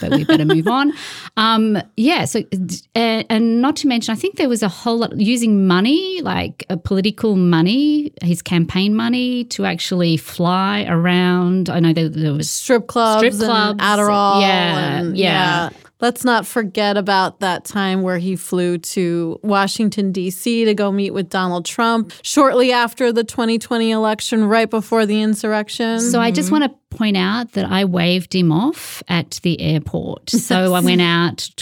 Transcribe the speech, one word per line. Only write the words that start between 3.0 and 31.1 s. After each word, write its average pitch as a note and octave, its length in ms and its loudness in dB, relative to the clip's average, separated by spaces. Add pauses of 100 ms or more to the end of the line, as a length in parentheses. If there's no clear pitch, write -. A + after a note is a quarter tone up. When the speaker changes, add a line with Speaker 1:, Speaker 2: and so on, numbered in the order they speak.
Speaker 1:
and A#3 320 2
not D4 140 2
to - 100 -2
mention, A#3 260 0
I G#3+ 40 -4
think F#4+ 200 -4
there D4+ 120 2
was A#3 140 0
a G#3 60 2
whole A#3 300 -2
lot - 200 -2
using G#3+ 480 2
money, D4+ 560 2
like, F3+ 460 -4
uh, F#3 80 -4
political G3+ 600 -2
money, A3 760 2 (100)
his E3+ 200 0
campaign F3+ 520 0
money, B3 500 -2
to G3 200 -6
actually F3 540 0
fly F#3+ 680 -2
around. F3+ 840 2
I F3 100 0
know E3 140 4
there, E3 160 0
there D#3 240 -2
was D3+ 160 -4
Speaker 2:
Strip - 380 0
clubs A3 320 2
Speaker 1:
strip A3+ 140 4
Speaker 2:
and G#3 80 -4
Speaker 1:
clubs. G#3+ 380 0
Speaker 2:
Adderall G3+ 640 4
Speaker 1:
Yeah, E3+ 580 0
Speaker 2:
and, F3 160 -4
Speaker 1:
yeah. F3+ 540 0
Speaker 2:
yeah. - 60 -16 (260)
Let's A#3+ 220 0
not A3+ 220 0
forget G#3 500 -2
about F#3+ 440 0
that F#3 260 -2
time F#3+ 340 -2
where F#3 160 -2
he F#3 180 -4
flew F3 440 -2
to E3+ 640 -4
Washington, G3+ 680 0
D F#3 180 -4
C A#3 340 -2
to G#3+ 100 4
go G3+ 160 0
meet G3 200 -2
with F3+ 180 -4
Donald F3+ 380 -2
Trump A3+ 440 -2 (120)
shortly B3+ 500 2
after A#3+ 400 0
the A3+ 100 0
twenty A3+ 360 -2
twenty A3+ 320 -2
election, A3 560 0
right A3 240 2
before A3+ 340 0
the G#3 160 0
insurrection. G#3+ 800 -2
Speaker 1:
So A#3+ 180 0
I A#3 120 2
just G#3 160 0
Speaker 3:
Mm-hmm. F#3 80 0
Speaker 1:
wanna C#4+ 200 0 (140)
point G#3 300 0
out G#3+ 340 -2
that F#3+ 180 -2
I G3 140 2
waved F3+ 500 0
him F3+ 160 4
off A3 580 -2
at - 340 -4
the E3+ 180 -2
airport. D#3 720 -4
So F#3 440 0
I F3+ 40 2
Speaker 2:
Yes. E3+ 80 2
Speaker 1:
went F3+ 160 4
out, E3+ 480 0 (120)